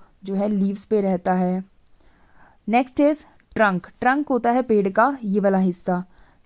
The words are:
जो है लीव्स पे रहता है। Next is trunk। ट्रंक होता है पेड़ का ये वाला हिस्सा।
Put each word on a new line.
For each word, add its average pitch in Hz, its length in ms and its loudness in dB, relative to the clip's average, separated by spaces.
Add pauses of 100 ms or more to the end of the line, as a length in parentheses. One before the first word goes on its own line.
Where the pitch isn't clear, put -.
(240)
जो 190 120 -6
है 202 140 0
लीव्स 202 360 -2
पे 214 160 0
रहता 185 320 -2
है। 185 300 -2 (1040)
Next 254 300 0
is 294 260 2 (320)
trunk। 196 300 0 (120)
ट्रंक 269 300 0
होता 240 220 0
है 254 100 2
पेड़ 208 280 0
का 240 340 2
ये 202 160 -2
वाला 190 180 2
हिस्सा। 180 460 -2 (420)